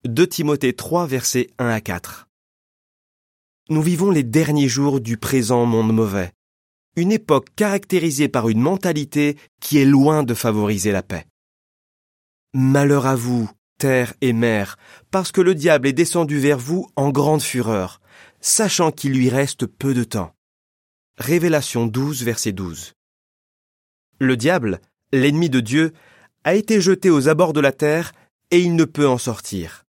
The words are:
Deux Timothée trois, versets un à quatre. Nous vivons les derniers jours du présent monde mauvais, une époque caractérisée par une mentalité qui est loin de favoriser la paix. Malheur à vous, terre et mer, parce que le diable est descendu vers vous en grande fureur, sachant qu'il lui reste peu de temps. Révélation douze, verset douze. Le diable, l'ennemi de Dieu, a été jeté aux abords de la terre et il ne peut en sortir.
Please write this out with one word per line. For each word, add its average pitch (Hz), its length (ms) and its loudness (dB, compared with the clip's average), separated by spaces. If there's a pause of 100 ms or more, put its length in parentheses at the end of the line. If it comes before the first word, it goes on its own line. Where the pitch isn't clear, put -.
Deux 131 220 2
Timothée 147 460 -2
trois, 170 320 -4
versets 127 440 -4 (100)
un 123 80 -2
à 110 140 -2
quatre. - 480 -12 (1400)
Nous 156 120 0
vivons 175 300 0
les 151 120 2
derniers 147 460 2
jours 135 320 0
du 113 160 -6
présent 120 480 0
monde 113 280 2
mauvais, 98 380 -2 (640)
une 175 160 0
époque 185 440 0
caractérisée 165 760 -2
par 117 180 0
une 113 140 2
mentalité 147 760 -2 (220)
qui - 180 -2
est 139 80 6
loin 143 380 6
de 120 100 -4
favoriser 104 600 -2
la 92 100 -4
paix. 82 240 -10 (1300)
Malheur 139 520 4
à 135 120 0
vous, 120 340 -2 (260)
terre 127 440 0
et 127 100 2
mer, 113 460 0 (340)
parce 190 220 -2
que 190 80 2
le 180 120 4
diable 147 340 2
est 139 60 0
descendu 156 460 0
vers 143 200 2
vous 160 360 -6
en 139 160 0
grande 147 300 0
fureur, 110 580 -4 (400)
sachant 180 520 0
qu'il 139 220 -4
lui 127 160 2
reste 131 360 -2
peu 135 280 -4
de 120 100 0
temps. 92 320 -8 (840)
Révélation 147 680 0
douze, 127 360 -4
verset 113 280 -4
douze. 90 400 -10 (1300)
Le 131 160 2
diable, 117 460 -2 (320)
l'ennemi 147 360 2
de 127 120 0
Dieu, 156 320 -2 (500)
a 160 100 2
été 214 280 2
jeté 185 280 2
aux 147 200 4
abords 160 240 2
de 147 80 0
la 139 100 2
terre 156 400 -2 (400)
et 175 80 6
il 175 160 2
ne 160 80 4
peut 147 240 0
en 127 100 2
sortir. 101 760 -10